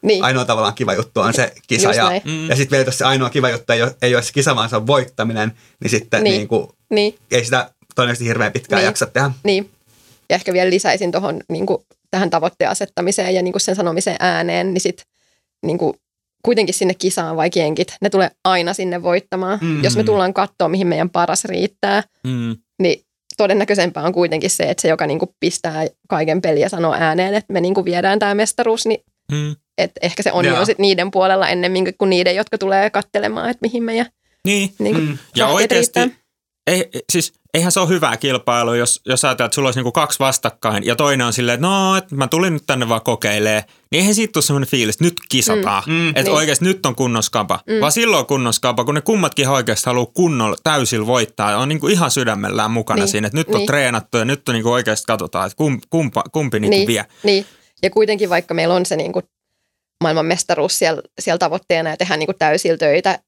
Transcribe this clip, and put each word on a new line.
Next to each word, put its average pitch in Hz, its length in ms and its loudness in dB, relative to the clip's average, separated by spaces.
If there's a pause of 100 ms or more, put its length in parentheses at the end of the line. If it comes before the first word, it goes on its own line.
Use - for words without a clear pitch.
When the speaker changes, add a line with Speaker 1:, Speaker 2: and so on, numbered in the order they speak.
Speaker 1:
Niin. 202 220 2
Speaker 2:
ainoa 127 220 2
tavallaan 110 300 0
kiva 107 180 0
juttu 110 260 -2
on 107 140 2
se - 200 0 (140)
kisa 120 220 2
Speaker 1:
Just - 80 2
Speaker 2:
ja, 113 120 4
Speaker 1:
näin. 185 160 -2
Speaker 3:
Mm. 160 240 -6
Speaker 2:
ja 135 60 2
sit 135 160 0
vielä 135 140 2
jos 127 120 -4
se - 80 -2
ainoa 135 240 2
kiva 127 200 0
juttu 117 240 -2
ei 117 100 2
ole, 131 180 -2
ei 123 140 2
ole 120 80 2
se - 100 -8
kisa, 139 220 2
vaan 110 140 -2
se 120 60 -4
on 110 120 -2
voittaminen, 113 640 0 (280)
niin 110 100 -4
sitten 113 340 0
Speaker 1:
Niin. 190 140 2
Speaker 2:
niinku 104 380 -4 (140)
Speaker 1:
Niin. 208 260 0 (160)
Speaker 2:
ei 120 140 2
sitä 123 260 0 (240)
todennäköisesti 120 320 0
hirveän 113 240 0
pitkään - 280 -2
Speaker 1:
Niin. 98 60 2
Speaker 2:
jaksa 107 200 0
tehdä. 135 260 -2 (120)
Speaker 1:
Niin. 196 260 0 (600)
Ja 170 60 2
ehkä 185 180 -4
vielä 185 160 2
lisäisin 185 420 0
tohon 170 280 -2 (100)
niinku 175 360 -4 (260)
tähän 185 180 0
tavoitteen 165 400 0
asettamiseen 190 680 -2
ja 185 60 2
niinku 180 180 -2
sen 190 160 0
sanomiseen 180 440 -2
ääneen, 175 540 0
niin 185 80 0
sit - 220 -4 (600)
niinku 170 300 -2 (480)
kuitenkin 220 320 2
sinne 185 180 0
kisaan 175 440 -2
vaikka 175 220 0
jenkit, 156 420 -2
ne 202 80 0
tulee 190 220 2 (120)
aina 180 300 0
sinne 180 300 -4
voittamaan. 190 580 -2
Speaker 2:
Mm. 156 220 -2
Speaker 1:
Jos 123 140 2
me 214 60 2
tullaan 196 300 2
kattoo, 190 360 0
mihin 190 180 0
meidän 165 220 0
paras 175 360 -2
riittää, 202 580 -2 (200)
Speaker 3:
Mm. 117 320 -4 (240)
Speaker 1:
niin 180 220 2 (360)
todennäköisempää 196 680 2
on 175 100 0
kuitenkin 175 360 0
se, - 140 0
että - 180 -2
se, - 60 2
joka 160 200 2
niinku 160 320 -4
pistää 160 460 -4 (240)
kaiken 165 320 0
peliä 156 240 2
ja 190 40 -2
sanoo 165 240 -2
ääneen, 170 400 0
että 208 200 -4
me 180 80 0
niinku 190 240 0
viedään 185 340 0
tää 202 160 0
mestaruus, 226 500 0
niin 220 180 -2 (280)
Speaker 3:
Mm. 147 240 -4 (220)
Speaker 1:
et - 140 0 (100)
ehkä - 220 -4
se - 80 0
onni 175 180 2
Speaker 2:
Joo. 127 100 2
Speaker 1:
on 202 60 2
sit 214 140 0
niiden 190 320 2
puolella 190 380 2
ennemmin 180 480 0
kuin 196 120 2
niiden, 180 260 2
jotka 214 220 -2
tulee 196 320 2
kattelemaan, 208 600 -4
että 247 120 -6
mihin 233 220 -2
meidän 233 220 -2 (400)
Speaker 3:
Niin. 196 340 0
Speaker 1:
niinku 208 220 0
Speaker 2:
Mm. 147 160 -2 (180)
Speaker 3:
Ja 123 100 2
Speaker 1:
rahkeet 143 100 2 (160)
Speaker 3:
oikeasti - 280 2
Speaker 1:
riittää. 247 180 0 (500)
Speaker 3:
ei, 185 220 0 (220)
siis 165 220 -2 (200)
eihän 170 180 2
se 196 80 0
ole 175 100 2
hyvää 151 280 2
kilpailua, 120 580 0
jos, 120 300 0
jos 127 200 0
ajatellaan, 123 220 2
että - 80 -4
sulla 139 120 0
olisi 123 120 0
niinku 123 120 -2
kaksi 151 280 0
vastakkain 110 640 -2
ja 120 100 2
toinen 135 320 2
on 113 60 -2
silleen, 120 200 0
että 135 140 0
no, 190 300 2
et 185 140 -6
mä 139 160 -2
tulin 170 260 0
nyt 147 140 -4
tänne 127 220 0
vaan 113 120 0
kokeilee, 107 600 0 (280)
niin 151 80 2
eihän 202 160 2
siitä 214 160 -2
tule 151 120 0
semmoinen 139 260 0
fiilis, 113 260 0
että - 80 -2
nyt 175 100 2 (160)
kisataan. 139 580 0
Speaker 2:
Mm. 156 60 -2
Mm. 165 160 0
Speaker 3:
Että 135 120 -2
Speaker 1:
Niin. 190 120 0
Speaker 3:
oikeasti 151 320 0
nyt 185 200 0
on 123 100 -2
kunnon 120 280 0
skapa. 95 440 -2
Speaker 1:
Mm. 220 140 0
Speaker 3:
Vaan 151 100 2
silloin 220 280 2
on 123 60 -2
kunnon 127 280 0
skapa, 123 320 0
kun 143 100 -2
ne 151 60 -2
kummatkin 185 420 0
ihan 135 120 2
oikeasti 113 300 -2
haluaa 123 280 -2
kunnolla 135 500 0
täysillä 123 440 0
voittaa 110 440 0
ja 101 60 0
on 131 120 -2
niinku 151 180 -2
ihan 170 240 2
sydämellään 107 600 -2
mukana 110 300 -2
Speaker 1:
Niin. 98 100 0
Speaker 3:
siinä, 107 160 -2
että 104 100 -4
nyt 165 120 -2
on 214 60 0
Speaker 1:
Niin. 202 120 0
Speaker 3:
treenattu 123 500 0
ja 113 80 0
nyt 135 240 -4
on 123 60 0
niinku 113 160 0
oikeasti 110 360 0
katsotaan, 95 400 -2
että - 100 -12
kum-, 143 320 -2
kumpa, 165 420 -2
kumpi 139 280 -2
niinku 196 180 2
Speaker 1:
Niin. 196 100 2
Speaker 3:
vie. 110 180 0 (180)
Speaker 1:
Niin. 202 220 2 (380)
Ja 190 60 2
kuitenkin 208 400 0
vaikka 175 240 -2
meillä 170 220 2
on 185 100 2
se 190 100 -2
niinku 170 260 -4 (840)
maailmanmestaruus 160 760 0
siellä, 160 220 0 (180)
siellä 175 180 -2
tavoitteena 165 520 0
ja 156 80 -6
tehdään 180 220 0
niinku 156 140 -2
täysillä 156 440 0
töitä. 165 500 2